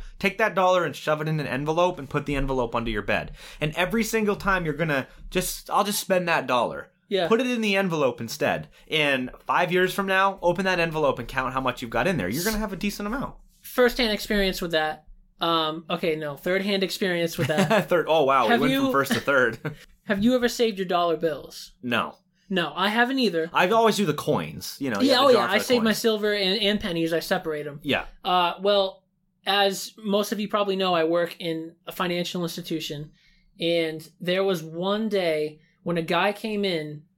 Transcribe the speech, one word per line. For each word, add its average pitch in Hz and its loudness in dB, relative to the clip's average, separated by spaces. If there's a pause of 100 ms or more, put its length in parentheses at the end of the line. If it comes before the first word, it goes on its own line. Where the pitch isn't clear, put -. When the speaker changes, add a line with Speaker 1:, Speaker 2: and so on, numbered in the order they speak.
(180)
Speaker 1:
take 196 -2
that 214 2
dollar 185 4
and 139 -4
shove 151 -2
it 151 -2
in 156 -2
an 135 -4
envelope 156 0
and 135 -12
put 147 -2
the 147 -2
envelope 135 -2
under 117 -2
your 104 -2
bed. 95 -2 (280)
And 151 -2
every 180 0
single 214 0
time 180 0
you're 147 -2
gonna 143 -2 (240)
just, - -4
"I'll 180 2
just 202 -2
spend 180 0
that 147 0
dollar." 104 0 (180)
Speaker 2:
Yeah. 185 0
Speaker 1:
Put 226 4
it 254 2
in 247 -2
the 202 2
envelope 160 0
instead. 104 -2 (220)
And 139 0 (160)
five 160 2
years 180 2
from 196 -2
now, 190 2
open 175 2
that 185 0
envelope 156 0
and 120 -10
count 131 -2
how 131 0
much 127 -2
you've 117 -8
got 120 0
in 190 0
there. 90 -2
You're 143 -2
gonna 214 0
have 214 -4
a 185 -8
decent 202 -6
amount. 240 -8 (260)
Speaker 2:
First-hand 240 0
experience 196 -2
with 175 -4
that. 156 -2 (360)
Um, 165 0
okay, 175 0
no. 147 -6
Third-hand 190 0
experience 175 -2
with 156 0
that. 185 2
Speaker 1:
<laughs> - -
Third. 160 2
Oh, 156 4
wow. 135 4
Speaker 2:
Have 233 4
Speaker 1:
We 131 2
went - 2
Speaker 2:
you 277 2
Speaker 1:
from 262 0
first 135 2
to - 0
third. 127 2 (320)
<laughs> - -20
Speaker 2:
Have 202 -2
you 247 4
ever 240 2
saved 226 0
your 190 -4
dollar 175 2
bills? 156 -6 (100)
Speaker 1:
No. 107 -2 (320)
Speaker 2:
No, 170 -2
I 185 0
haven't 240 2
either. 170 0
Speaker 1:
I 175 4
always 226 4
do 196 0
the 147 0
coins, 87 -4
you 139 -4
know, 104 -2
you 262 4
Speaker 2:
Yeah, 247 4
Speaker 1:
have 254 4
the 277 6
Speaker 2:
oh 254 8
Speaker 1:
jar 208 6
Speaker 2:
yeah, - 0
Speaker 1:
for 185 0
Speaker 2:
I 214 2
Speaker 1:
the 202 -2
Speaker 2:
save 240 2
my 220 2
Speaker 1:
coins. 208 0
Speaker 2:
silver 214 2
and, 202 0
and 208 2
pennies. 165 -2
I 165 2
separate 156 -4
'em. 147 -12
Speaker 1:
Yeah. 117 0 (200)
Speaker 2:
Uh, 180 2
well, 196 2 (420)
as 196 0
most 208 0
of 202 -4
you 208 -2
probably 202 0
know, 185 0
I 165 4
work 170 0
in 165 -6 (140)
a - -14
financial 175 -2
institution, 160 -8 (500)
and 165 -2 (120)
there 185 0
was 185 0
one 190 -2
day 160 0 (240)
when 170 -2
a 165 -2
guy 175 2
came 208 -4
in, 151 -4 (160)